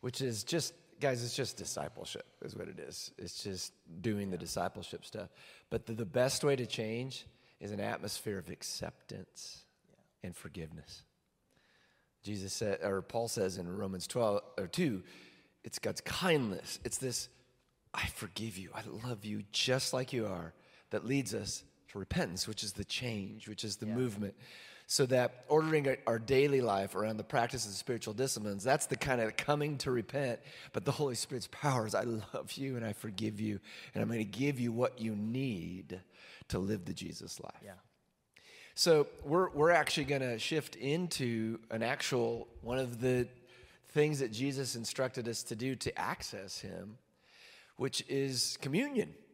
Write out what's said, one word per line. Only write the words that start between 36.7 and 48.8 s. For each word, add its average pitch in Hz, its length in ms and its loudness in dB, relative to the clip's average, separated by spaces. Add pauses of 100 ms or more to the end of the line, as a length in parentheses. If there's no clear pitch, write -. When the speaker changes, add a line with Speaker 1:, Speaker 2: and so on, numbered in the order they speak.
Speaker 1:
the 92 80 -4
Jesus 85 460 -10
life." - 240 -14
Speaker 2:
Yeah. 98 100 -16 (1040)
Speaker 1:
So 151 300 8 (160)
we're, 175 280 4
we're 151 200 8
actually 156 320 6
gonna 131 340 0
shift - 380 -2
into 120 840 0 (120)
an 113 100 -2
actual, 117 680 0 (120)
one 120 160 -2
of 120 220 -2
the 123 260 4 (680)
things 151 280 4
that 117 140 0
Jesus 131 420 0
instructed 120 540 -2
us 110 140 -4
to 120 120 -6
do 127 220 -2
to - 200 -4
access 98 640 -4
him, 98 380 -10 (800)
which - 320 0
is 135 520 0
communion 208 520 0 (200)